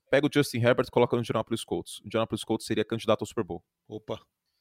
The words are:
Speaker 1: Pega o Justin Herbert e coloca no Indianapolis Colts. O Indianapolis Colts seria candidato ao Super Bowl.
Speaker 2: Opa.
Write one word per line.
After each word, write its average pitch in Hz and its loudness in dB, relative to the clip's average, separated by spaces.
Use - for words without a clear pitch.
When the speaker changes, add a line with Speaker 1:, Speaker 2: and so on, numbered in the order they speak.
Speaker 1:
Pega 143 4
o - 4
Justin 139 2
Herbert 120 4
e - -18
coloca 120 4
no 120 2
Indianapolis 113 -2
Colts. - -6
O - -20
Indianapolis 110 -4
Colts - -2
seria 107 -2
candidato 110 0
ao - -8
Super - -6
Bowl. 85 -10
Speaker 2:
Opa. 107 -12